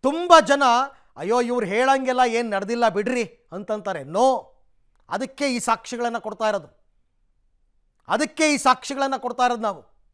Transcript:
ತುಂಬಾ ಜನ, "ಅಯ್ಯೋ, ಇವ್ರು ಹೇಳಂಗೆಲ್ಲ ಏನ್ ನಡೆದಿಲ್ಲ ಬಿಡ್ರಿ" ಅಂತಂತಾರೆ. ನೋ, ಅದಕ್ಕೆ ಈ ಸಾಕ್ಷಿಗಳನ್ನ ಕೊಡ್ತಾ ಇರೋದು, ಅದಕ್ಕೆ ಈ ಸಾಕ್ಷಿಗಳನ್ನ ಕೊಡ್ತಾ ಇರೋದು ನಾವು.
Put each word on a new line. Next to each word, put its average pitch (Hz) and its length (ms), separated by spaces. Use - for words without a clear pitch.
ತುಂಬಾ 330 380
ಜನ, 277 220
"ಅಯ್ಯೋ, 214 240
ಇವ್ರು 240 260
ಹೇಳಂಗೆಲ್ಲ 254 600
ಏನ್ 233 240
ನಡೆದಿಲ್ಲ 220 380
ಬಿಡ್ರಿ" 226 640
ಅಂತಂತಾರೆ. 190 520
ನೋ, 220 500
ಅದಕ್ಕೆ 262 460
ಈ 240 40
ಸಾಕ್ಷಿಗಳನ್ನ 233 600
ಕೊಡ್ತಾ 220 300
ಇರೋದು, 202 360
ಅದಕ್ಕೆ 294 460
ಈ - 20
ಸಾಕ್ಷಿಗಳನ್ನ 269 600
ಕೊಡ್ತಾ 247 280
ಇರೋದು 240 180
ನಾವು. 190 500